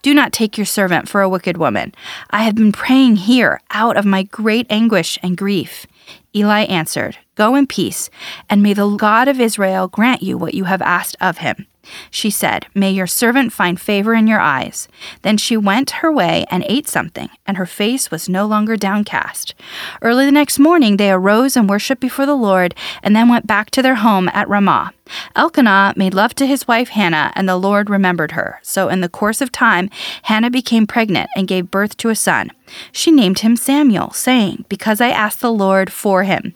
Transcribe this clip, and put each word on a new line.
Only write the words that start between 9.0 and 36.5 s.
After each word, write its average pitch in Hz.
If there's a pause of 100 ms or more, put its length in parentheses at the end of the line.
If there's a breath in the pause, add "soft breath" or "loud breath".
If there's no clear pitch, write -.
of 262
Israel 190
grant 240
you 190
what 170
you 190
have 185
asked -
of 180
him." 160 (440 loud breath)
She -
said, -
"May 196
your 190
servant 240
find 180
favor 208
in 220
your 214
eyes." - (360 loud breath)
Then 214
she 220
went 208
her 320
way 170
and 180
ate 262
something, - (180)
and 196
her 185
face 226
was 165
no 190
longer 214
downcast. - (460 loud breath)
Early 247
the 285
next 294
morning 277
they 202
arose 214
and 214
worshipped 208
before 269
the 285
Lord, 190 (260 loud breath)
and 208
then 233
went 240
back 208
to 269
their 262
home 208
at 202
Ramah. 180 (440 loud breath)
Elkanah 214
made 190
love 208
to 277
his 262
wife 240
Hannah, 165
and 190
the 185
Lord 202
remembered 180
her. -
So -
in 185
the 175
course 214
of 254
time, 202 (340 loud breath)
Hannah 226
became 240
pregnant 214
and 190
gave 185
birth 202
to 233
a 220
son. 143 (400 loud breath)
She -
named 202
him 226
Samuel, 269
saying, 247
"Because 214
I 240
asked 214
the 233
Lord 190
for 190
him." 185